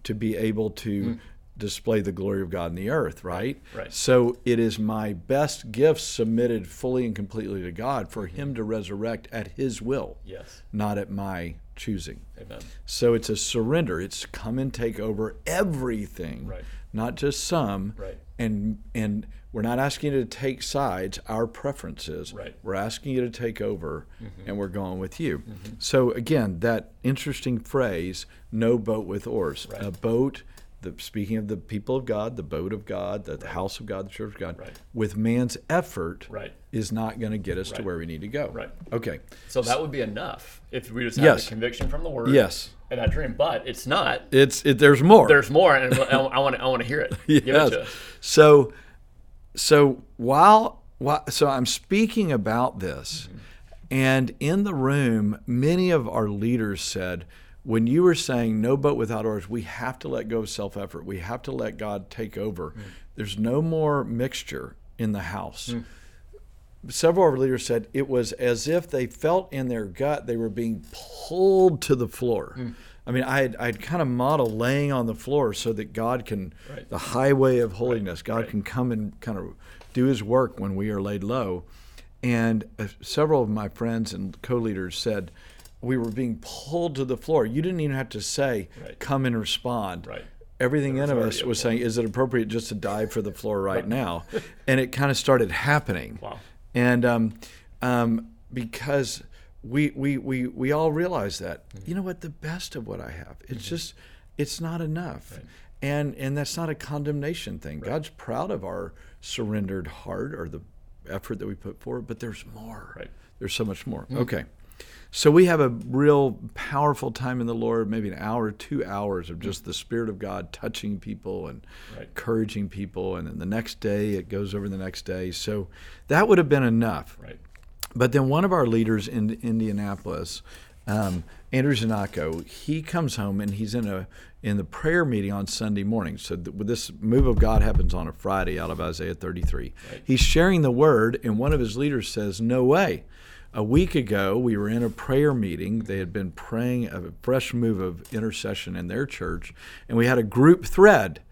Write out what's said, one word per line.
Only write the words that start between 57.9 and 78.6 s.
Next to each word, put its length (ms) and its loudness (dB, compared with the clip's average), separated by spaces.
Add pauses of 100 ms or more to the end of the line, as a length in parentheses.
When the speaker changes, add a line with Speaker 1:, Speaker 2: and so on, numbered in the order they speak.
Speaker 1:
were 100 8
saying, 460 0
"No 160 4
boat 200 2
without 300 -2
oars," 240 -4
we 120 -4
have 380 -8
to 80 -8
let 200 -4
go 100 -2
of 100 -4
self-effort. 560 -8
We 140 -8
have 240 -8
to 100 -8
let 240 -6
God 340 -8
take 280 -10
over. 320 -6
Speaker 2:
Mm. 120 -14 (340)
Speaker 1:
There's 220 -8
no 220 2
more 440 2
mixture 720 -6 (220)
in 140 0
the 80 -4 (160)
house. 340 -10
Speaker 2:
Mm. 140 -6 (1040)
Speaker 1:
Several 380 6
of 60 6
our 60 0
leaders 280 2
said 260 0
it 160 -2
was 240 0
as 360 0
if 200 0
they 180 -2
felt 460 0
in 160 -4
their 180 -4
gut 400 -2
they 100 -2
were 120 -2
being 440 -4
pulled 880 4
to 140 2
the 100 0
floor. 500 -2
Speaker 2:
Mm. 180 -8 (340)
Speaker 1:
I 40 -4
mean, 120 0
I 180 2
had, 140 0
I 100 -4
had 160 -4
kind 200 -2
of 60 0
modeled 440 2
laying 400 0
on 140 0
the 80 -2
floor 380 0
so 200 -2
that 200 -6
God 320 0
can, 280 -6 (180)
Speaker 2:
Right. 180 -14
Speaker 1:
the 100 -6
highway 600 4
of 160 0
holiness, 460 -2
Speaker 2:
Right, 40 -16
Speaker 1:
God 180 -4
Speaker 2:
right. 60 -8
Speaker 1:
can 140 -2